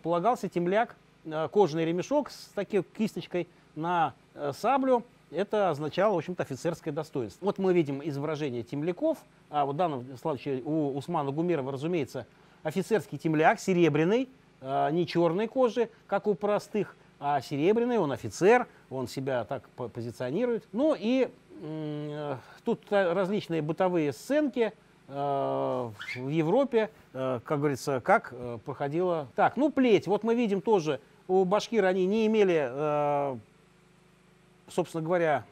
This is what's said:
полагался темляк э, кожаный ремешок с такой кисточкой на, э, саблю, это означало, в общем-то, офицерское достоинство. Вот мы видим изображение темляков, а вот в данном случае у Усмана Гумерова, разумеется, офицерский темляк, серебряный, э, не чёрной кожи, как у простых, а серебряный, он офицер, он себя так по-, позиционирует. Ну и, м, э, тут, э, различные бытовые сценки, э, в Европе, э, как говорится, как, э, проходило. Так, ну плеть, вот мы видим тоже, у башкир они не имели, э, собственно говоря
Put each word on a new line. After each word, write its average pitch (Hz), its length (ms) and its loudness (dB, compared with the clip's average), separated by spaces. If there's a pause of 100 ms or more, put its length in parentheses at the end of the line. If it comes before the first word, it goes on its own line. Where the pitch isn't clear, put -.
полагался 175 480 0
темляк 190 480 0 (280)
э, 156 260 -4
кожаный 165 340 4
ремешок 180 440 0
с - 260 -18
такой 190 280 -2
кисточкой 180 640 -4 (280)
на, 160 380 0 (220)
э, 143 200 -6
саблю, 262 480 2 (280)
это 196 400 0
означало, 156 420 0
в 175 40 0
общем-то, 170 260 -6
офицерское 151 500 -6
достоинство. 143 520 -8
Вот 196 120 -2
мы 190 160 2
видим 143 300 2
изображение 143 580 -4
темляков, 175 560 -2 (320)
а 147 160 0
вот 139 80 -4
в 147 40 -4
данном 147 280 -2 (120)
случае 135 460 -4
у 147 320 -2
Усмана 143 360 -4
Гумерова, 151 400 -2
разумеется, 139 560 -4 (340)
офицерский 170 560 -2
темляк, 160 420 4
серебряный, 175 720 4 (320)
э, 139 300 0
не 170 160 0
чёрной 170 400 0
кожи, 233 420 0 (180)
как 196 200 -2
у 202 80 2
простых, 202 600 -2 (240)
а 143 220 0
серебряный, 220 560 0
он 151 140 0
офицер, 180 560 2 (220)
он 127 180 -6
себя 131 380 -4
так 131 240 -8
по-, 123 180 -10
позиционирует. 135 840 -4
Ну 277 260 0
и, 233 320 0 (320)
м, 151 500 -6
э, 147 260 -6 (260)
тут, 226 180 -2 (100)
э, 196 220 2
различные 180 480 -2
бытовые 160 520 0
сценки, 254 580 0 (360)
э, 135 800 -2 (260)
в 127 120 -6
Европе, 202 600 2 (240)
э, 131 300 -2
как 156 140 -2
говорится, 139 440 0
как, - 320 2
э, 120 300 -10
проходило. 147 720 -2
Так, 190 220 2
ну 285 140 2
плеть, 233 340 4
вот 190 180 0
мы 233 120 2
видим 202 260 0
тоже, 160 380 2 (280)
у 185 160 4
башкир 196 420 2
они 185 200 2
не 214 220 2
имели, 185 420 4
э, 143 680 0 (1300)
собственно 165 340 -4
говоря 160 480 2